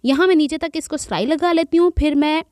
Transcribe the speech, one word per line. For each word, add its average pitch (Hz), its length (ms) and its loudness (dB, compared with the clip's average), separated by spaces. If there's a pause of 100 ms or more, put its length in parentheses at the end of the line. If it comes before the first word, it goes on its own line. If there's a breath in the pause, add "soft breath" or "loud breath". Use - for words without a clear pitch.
यहाँ 269 240 2
मैं 370 80 4
नीचे 302 220 0
तक 330 180 -6
इसको 311 220 -8
सिलाई - 280 -4
लगा 320 260 0
लेती 330 260 0
हूँ, 349 140 4
फिर 294 240 0
मैं 302 360 0